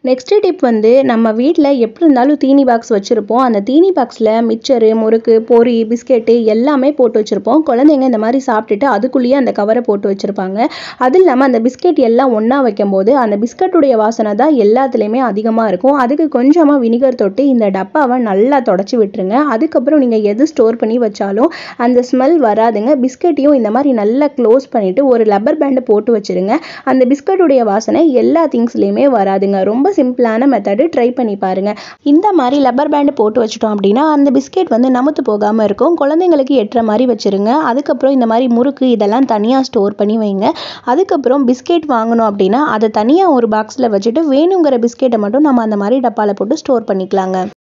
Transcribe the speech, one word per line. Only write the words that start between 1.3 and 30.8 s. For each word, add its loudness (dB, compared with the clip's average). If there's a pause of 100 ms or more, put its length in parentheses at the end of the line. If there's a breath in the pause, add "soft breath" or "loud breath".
வீட்ல 0
எப்படி -2
இருந்தாலும் 4
தீனி 2
பாக்ஸ் 0
வச்சிருப்போம். -2
அந்த 0
தீனி 2
பாக்ஸ்ல -2 (140)
மிக்சரு, 0
முறுக்கு, 2
பொரி, 2
பிஸ்கெட்டு 0
எல்லாமே 0
போட்டு 0
வச்சிருப்போம். 0
குழந்தைங்க 2
இந்த 0
மாதிரி -2
சாப்பிட்டுட்டு -2
அதுக்குள்ளேயே 0
அந்த 0
கவரை 0
போட்டு -2
வச்சிருப்பாங்க. -6 (400 loud breath)
அது 2
இல்லாம 4
அந்த 0
பிஸ்கெட் 0
எல்லாம் 2
ஒண்ணா 0
வைக்கும் 0
போது 2
அந்த 0
பிஸ்கெட்டுடைய 0
வாசனை 0
தான் 2
எல்லாத்துலயுமே 0
அதிகமா -2
இருக்கும். 0
அதுக்கு 0
கொஞ்சமா 2
வினிகர் 0
தொட்டு 0
இந்த 2
டப்பாவை -2
நல்லா 2
தொடச்சி -2
விட்டுருங்க. -2 (140)
அதுக்கப்புறம் 0
நீங்க 0
எது 0
ஸ்டோர் 0
பண்ணி -2
வச்சாலும் -2 (260 loud breath)
அந்த 2
ஸ்மெல் 0
வராதுங்க. 0
பிஸ்கெட்டையும் 0
இந்த -2
மாதிரி 0
நல்லா 0
க்ளோஸ் 2
பண்ணிட்டு 0
ஒரு 2
ரப்பர் 0
பேண்ட் 0
போட்டு 0
வச்சிருங்க. -4 (300 loud breath)
அந்த 0
பிஸ்கெட்டுடைய 0
வாசனை 0
எல்லா 2
திங்ஸ்லயுமே -2
வராதுங்க. 0
ரொம்ப 0
சிம்பிளான 0
மெத்தடு, 0